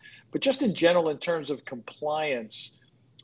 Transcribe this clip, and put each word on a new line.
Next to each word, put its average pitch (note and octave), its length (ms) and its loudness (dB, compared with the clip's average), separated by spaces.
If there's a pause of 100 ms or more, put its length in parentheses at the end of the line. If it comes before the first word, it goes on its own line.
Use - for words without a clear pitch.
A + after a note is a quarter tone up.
(320)
but D3+ 100 -2
just C4+ 180 2
in A3 140 2
general, E3+ 340 4
in D3 80 -2
terms D#3 320 -4
of C#3 160 -6
compliance, C#3 1120 -6 (480)